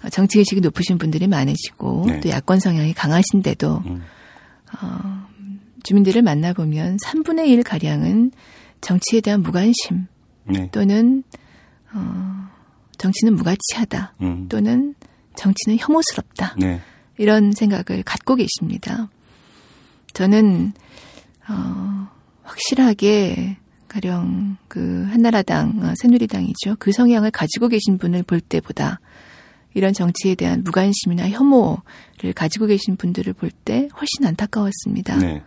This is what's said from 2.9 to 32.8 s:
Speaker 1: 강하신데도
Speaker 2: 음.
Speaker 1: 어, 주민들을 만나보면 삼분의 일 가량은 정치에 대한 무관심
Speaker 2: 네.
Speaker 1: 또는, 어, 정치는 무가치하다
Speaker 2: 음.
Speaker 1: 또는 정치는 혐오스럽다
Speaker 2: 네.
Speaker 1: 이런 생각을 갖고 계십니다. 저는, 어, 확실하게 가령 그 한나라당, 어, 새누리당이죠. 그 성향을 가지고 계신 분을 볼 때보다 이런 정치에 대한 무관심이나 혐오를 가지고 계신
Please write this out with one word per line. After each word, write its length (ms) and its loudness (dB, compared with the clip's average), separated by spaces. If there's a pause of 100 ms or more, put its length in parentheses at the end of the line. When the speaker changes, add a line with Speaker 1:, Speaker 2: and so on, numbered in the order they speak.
Speaker 1:
강하신데도 920 0
Speaker 2:
음. 160 -8 (760)
Speaker 1:
어, 460 -10 (560)
주민들을 400 4
만나보면 760 0
삼분의 520 0
일 120 6
가량은 680 0 (480)
정치에 400 2
대한 220 0
무관심 640 0 (380)
Speaker 2:
네. 280 -2
Speaker 1:
또는, 500 2 (720)
어, 560 -8 (480)
정치는 380 2
무가치하다 880 -2
Speaker 2:
음. 260 -4
Speaker 1:
또는 460 0 (420)
정치는 420 0
혐오스럽다 800 -2
Speaker 2:
네. 220 0 (380)
Speaker 1:
이런 340 4
생각을 500 -2
갖고 340 -2
계십니다. 760 -4 (1040)
저는, 580 4 (760)
어, 600 -6 (340)
확실하게 1120 0 (340)
가령 680 -4 (120)
그 420 -4
한나라당, 720 2
어, 140 -2
새누리당이죠. 840 0
그 140 0
성향을 400 4
가지고 360 -2
계신 300 2
분을 240 -2
볼 180 0
때보다 600 -4 (760)
이런 180 2
정치에 440 0
대한 260 -2
무관심이나 680 0
혐오를 1040 0
가지고 320 -2
계신 300 0